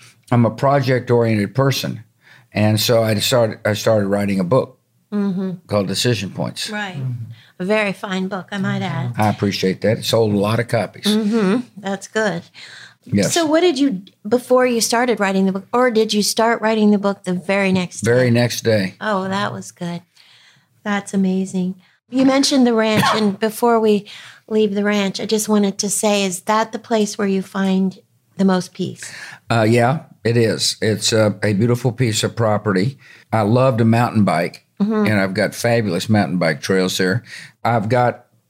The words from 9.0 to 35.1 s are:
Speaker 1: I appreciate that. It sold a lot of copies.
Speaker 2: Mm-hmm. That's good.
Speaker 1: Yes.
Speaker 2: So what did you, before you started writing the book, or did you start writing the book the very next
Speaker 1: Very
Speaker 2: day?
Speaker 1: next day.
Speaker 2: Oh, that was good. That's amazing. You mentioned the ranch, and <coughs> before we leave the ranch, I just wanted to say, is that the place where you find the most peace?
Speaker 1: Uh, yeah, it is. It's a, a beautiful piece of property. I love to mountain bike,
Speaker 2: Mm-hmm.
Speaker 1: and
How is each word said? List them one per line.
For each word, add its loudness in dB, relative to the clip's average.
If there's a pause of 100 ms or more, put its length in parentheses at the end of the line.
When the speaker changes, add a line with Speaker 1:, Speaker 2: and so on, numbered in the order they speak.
Speaker 1:
I 0
appreciate -2
that. 0
It -10
sold 2
a 2
lot 0
of -4
copies. -4
Speaker 2:
Mm-hmm. 0 (120)
That's -8
good. -2 (600)
Speaker 1:
Yes. 0
Speaker 2:
So 0
what 2
did 2
you, 0 (260)
before 2
you 0
started 0
writing 2
the 2
book, -8
or 2
did 2
you 2
start 0
writing 2
the 4
book -4
the -2
very 0
next -2
Speaker 1:
Very 4
Speaker 2:
day? 4
Speaker 1:
next 2
day. 0
Speaker 2:
Oh, -2
that -4
was -14
good. -8 (800)
That's -4
amazing. -2 (280)
You 2
mentioned 4
the 2
ranch, 2 (100)
and 0
<coughs> -
before 0
we 2 (380)
leave 0
the -2
ranch, 0
I -6
just -2
wanted 2
to -4
say, 0
is -4
that -2
the -8
place -2
where -2
you 0
find -2 (380)
the 2
most 0
peace? -10 (360)
Speaker 1:
Uh, 2
yeah, 2 (180)
it 2
is. 0
It's 0
a, 2
a 2
beautiful 2
piece -2
of -4
property. 0 (340)
I 2
love 2
to 2
mountain 2
bike, -2 (200)
Speaker 2:
Mm-hmm. 0
Speaker 1:
and 2